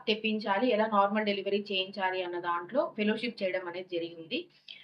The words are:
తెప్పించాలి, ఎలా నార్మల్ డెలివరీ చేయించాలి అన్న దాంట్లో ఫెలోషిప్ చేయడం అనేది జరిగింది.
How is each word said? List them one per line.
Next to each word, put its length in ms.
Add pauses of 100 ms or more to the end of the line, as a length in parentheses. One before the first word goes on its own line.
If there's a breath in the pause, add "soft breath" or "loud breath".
తెప్పించాలి, 680
ఎలా 180
నార్మల్ 380
డెలివరీ 360
చేయించాలి 600
అన్న 200
దాంట్లో 400 (100)
ఫెలోషిప్ 460
చేయడం 280
అనేది 240
జరిగింది. 480 (460 loud breath)